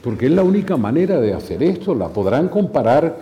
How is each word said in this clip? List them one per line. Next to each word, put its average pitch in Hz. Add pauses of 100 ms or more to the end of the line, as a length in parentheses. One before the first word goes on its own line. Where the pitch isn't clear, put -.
porque 113
es 139
la 190
única 185
manera 147
de 104
hacer -
esto, 185
la 92
podrán 110
comparar 156